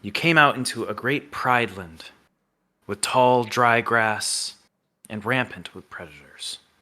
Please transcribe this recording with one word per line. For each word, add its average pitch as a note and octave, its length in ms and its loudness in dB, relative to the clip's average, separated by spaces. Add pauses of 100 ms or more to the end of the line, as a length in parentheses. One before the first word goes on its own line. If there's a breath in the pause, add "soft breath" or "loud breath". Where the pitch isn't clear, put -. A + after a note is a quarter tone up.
you G#2 100 -10
came E3 260 2
out C#3+ 180 6
into B2 280 -6
a G2+ 100 -6
great B2+ 360 -4
pride A#2+ 460 -2
land E2 340 -16 (760)
with G2+ 140 -8
tall, B2+ 440 4
dry A#2 360 4
grass A2+ 760 -2 (540)
and G#2+ 160 -12
rampant A#2 500 -4
with F#2 160 -18
predators. - 680 -16 (240)